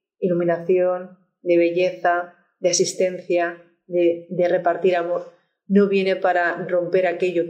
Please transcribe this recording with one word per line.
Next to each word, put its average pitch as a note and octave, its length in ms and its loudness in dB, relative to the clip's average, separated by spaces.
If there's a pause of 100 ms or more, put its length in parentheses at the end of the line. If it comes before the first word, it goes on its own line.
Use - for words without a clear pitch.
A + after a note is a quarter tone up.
(180)
iluminación, F3+ 1000 0 (240)
de E3+ 160 2
belleza, F3 760 0 (240)
de F3+ 120 0
asistencia, F3 920 -2 (240)
de, E3+ 440 0
de F3 180 0
repartir F3+ 480 0
amor. E3+ 360 -4 (340)
No G3 220 4
viene F#3+ 280 0
para F3 500 0
romper F3+ 400 0
aquello F3 440 -2